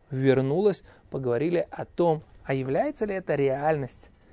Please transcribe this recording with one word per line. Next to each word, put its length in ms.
вернулась, 720
поговорили 600
о 160
том, 360
а 80
является 540
ли 80
это 220
реальность, 720